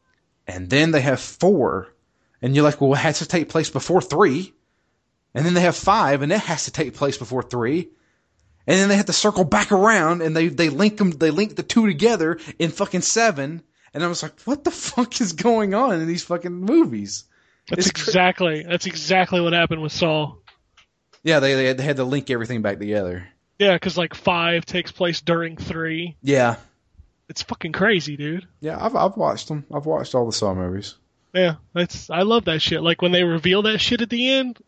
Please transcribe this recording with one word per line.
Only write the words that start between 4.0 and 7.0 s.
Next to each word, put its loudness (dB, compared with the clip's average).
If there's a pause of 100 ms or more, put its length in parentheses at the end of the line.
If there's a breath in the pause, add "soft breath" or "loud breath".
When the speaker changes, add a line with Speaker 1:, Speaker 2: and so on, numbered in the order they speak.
Speaker 1:
three." 0 (800)
And 0
then 2
they 4
have 4
five, 2
and 0
it 2
has -6
to -8
take -6
place -2